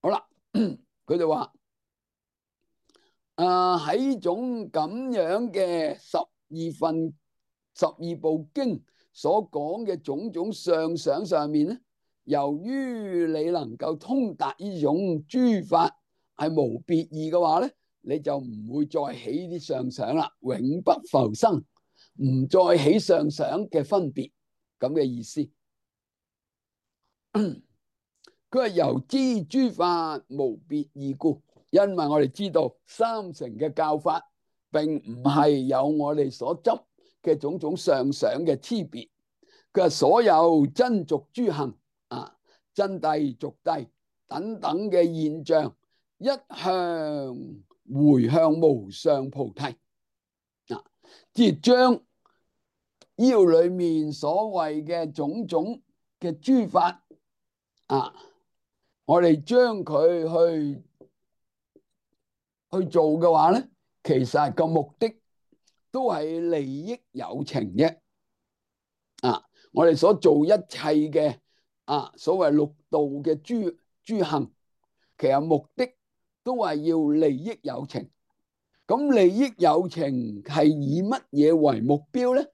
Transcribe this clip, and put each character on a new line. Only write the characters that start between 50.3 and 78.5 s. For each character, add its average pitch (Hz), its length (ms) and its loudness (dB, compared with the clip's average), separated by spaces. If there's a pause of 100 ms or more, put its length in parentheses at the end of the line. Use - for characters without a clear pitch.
啊， - 80 -10 (520)
即 226 180 4
係 147 80 -4
將 247 420 4 (1160)
呢 247 140 4
度 208 160 6
裏 165 200 6
面 165 460 0
所 156 320 -2
謂 156 400 -4
嘅 165 260 -4
種 160 340 -6
種 180 360 -4 (400)
嘅 170 180 -6
諸 240 300 2
法 180 340 0 (840)
啊， - 280 -2 (880)
我 170 180 4
哋 156 220 4
將 233 400 2
佢 160 400 0
去， 160 600 0 (1900)
去 185 160 -2
做 - 180 4 (140)
嘅 170 120 4
話 160 200 6
呢， 240 160 0 (360)
其 160 100 0
實 131 400 0
個 160 140 0
目 160 320 -2
的 226 160 -2 (760)
都 262 200 -4
係 165 380 -4
利 143 320 -4
益 226 180 -10 (120)
有 127 320 -8
情 104 320 -6
啫。 160 240 2 (1200)
啊， 120 240 0 (260)
我 160 140 4
哋 160 100 6
所 175 200 6
做 151 280 4
一 165 60 0
切 156 600 0
嘅， 151 300 0 (460)
啊， 143 320 -4
所 165 200 0
謂 165 120 4
六 147 260 2 (140)
道 156 120 0
嘅 143 340 -2
諸， 185 420 -6 (260)
諸 214 200 -2
行， 147 280 -2 (640)
其 147 100 -2
實 139 120 4
目 156 360 0
的 254 120 -2 (560)
都 254 120 -4
係 185 260 -2
要 156 460 2
利 135 100 0
益 190 240 -8
有 131 240 -8
情。 120 240 -10 (800)